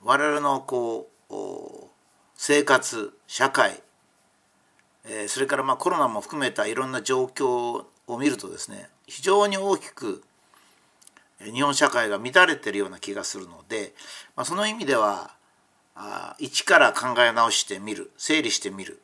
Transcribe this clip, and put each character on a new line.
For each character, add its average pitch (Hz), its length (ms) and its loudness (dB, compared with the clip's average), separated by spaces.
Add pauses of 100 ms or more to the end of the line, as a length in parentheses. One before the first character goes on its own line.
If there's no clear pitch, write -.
我 135 200 4
々 147 180 0
の 139 200 0
こ 123 480 -4 (200)
う、 50 40 -14
お-、 50 560 -12 (460)
生 147 280 2
活、 127 500 2 (140)
社 135 220 0
会、 110 320 2 (1200)
え 110 200 -8
ー、 - 20 -8
そ 131 120 -4
れ 135 80 2
か 139 100 0
ら 131 60 -2
ま 131 100 2
あ 120 40 0
コ - 120 0
ロ 175 80 2
ナ 139 100 2
も 107 140 -2
含 143 200 -8
め 120 100 0
た 104 140 -2
い 110 80 -4
ろ 131 140 -2
ん 131 40 -8
な 123 100 -4
状 131 240 2
況 120 600 -2 (220)
を 120 100 -8
見 143 120 -4
る 120 80 -6
と 95 120 -14
で - 80 -14
す - 140 -12
ね、 101 180 -16 (160)
非 - 160 -16
常 202 260 4
に 196 100 -2
大 196 200 0
き - 140 -12
く、 - 320 -10 (1160)
え 101 60 -20
ー、 107 80 -12
日 127 80 -2
本 143 140 2
社 147 140 6
会 117 200 0
が 101 80 -2
乱 170 300 6
れ 156 80 0
て - 160 -6
る 98 60 -2
よ 98 100 0
う - 20 -12
な 95 100 -16
気 98 140 -10
が 101 100 -6
す - 140 -8
る 92 100 -12
の 85 200 -20
で、 107 260 -8 (420)
ま - 80 -6
あ、 - 20 -6
そ 170 100 -4
の 208 100 0
意 214 80 -2
味 220 120 -6
で 135 100 2
は、 101 400 0 (600)
あ 95 440 -12
ー、 - 60 -6
一 - 180 -2
か 175 160 6
ら 120 140 8
考 123 280 0
え 117 120 6
直 117 180 4
し - 140 0
て 98 140 -8
み 104 140 -8
る、 - 240 -10
整 156 240 2
理 113 100 -2
し - 80 -2
て 98 120 -6
み 95 120 -12
る。 - 200 -16